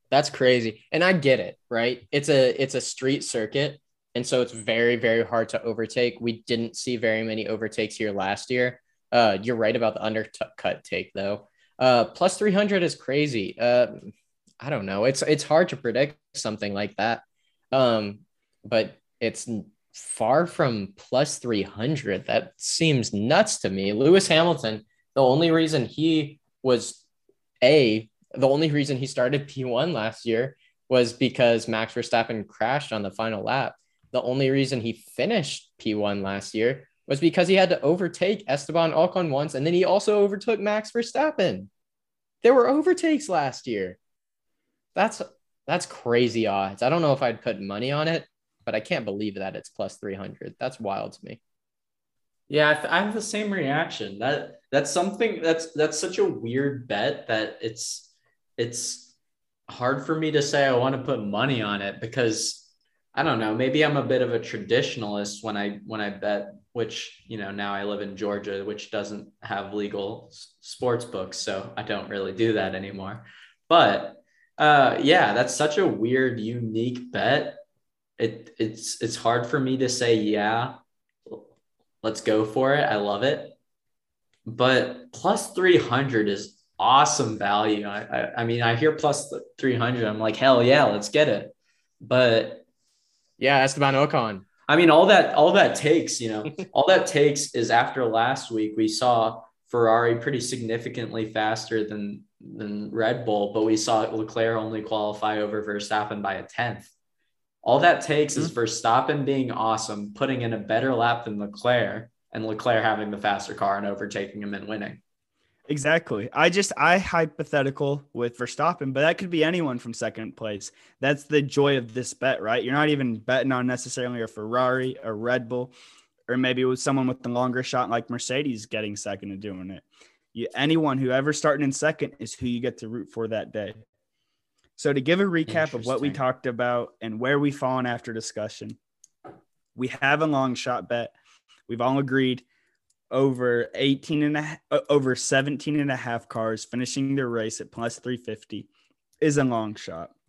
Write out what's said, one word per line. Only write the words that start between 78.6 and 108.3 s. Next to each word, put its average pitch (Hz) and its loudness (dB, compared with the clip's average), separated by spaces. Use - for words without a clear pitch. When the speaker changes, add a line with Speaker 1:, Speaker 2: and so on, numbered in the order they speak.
Speaker 2:
it's 113 -4
hard 120 0
for 151 -2
me 131 0
to 131 0
say, 117 2
"Yeah, 107 0
let's 110 -4
go 107 2
for 131 2
it. 147 2
I 110 2
love 101 0
it." - -2
But 123 0
plus - -2
three 180 6
hundred 120 2
is 101 -6
awesome 120 4
value. 104 0
I, 101 -8
I, 64 -6
I - -2
mean, 117 -2
I 117 2
hear 151 2
plus 147 -2
three 131 2
hundred, 120 0
I'm 107 -2
like, 110 0
"Hell 131 6
yeah, 135 6
let's 104 0
get 151 4
it." - -4
But 123 2
Speaker 1:
Yeah, 135 4
Esteban 135 2
Ocon. 131 0
Speaker 2:
I 143 4
mean, 170 8
all 160 10
that, 190 6
all 156 6
that 185 6
takes, 147 2
you 117 -4
know, 107 -6
Speaker 1:
<laughs> - -14
Speaker 2:
all 143 4
that 185 6
takes 143 2
is 113 0
after 127 2
last 117 0
week, 107 -2
we 110 2
saw 117 2
Ferrari 117 4
pretty 127 -2
significantly 113 -6
faster 110 -2
than, 104 -10
than 104 -10
Red 113 -2
Bull, 104 0
but 110 0
we 110 4
saw 110 2
Leclerc 110 -2
only 110 -6
qualify 107 -2
over 104 -4
Verstappen 104 -4
by 98 -4
a 92 -10
tenth. 120 -6
All 131 4
that 170 6
takes 147 0